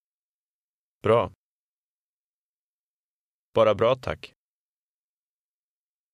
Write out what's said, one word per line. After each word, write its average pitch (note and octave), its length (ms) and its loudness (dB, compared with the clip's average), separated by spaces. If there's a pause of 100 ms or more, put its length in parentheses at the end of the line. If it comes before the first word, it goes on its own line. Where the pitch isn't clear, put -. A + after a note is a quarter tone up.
(1040)
Bra. A2 300 0 (2250)
Bara A2 200 2
bra, A#2 220 0
tack. - 380 -12 (1800)